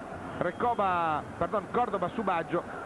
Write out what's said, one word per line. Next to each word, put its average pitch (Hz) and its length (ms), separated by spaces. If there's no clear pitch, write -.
Recoba, 175 840
pardon, 180 340
Cordoba 202 420
su 226 100
Baggio, 170 400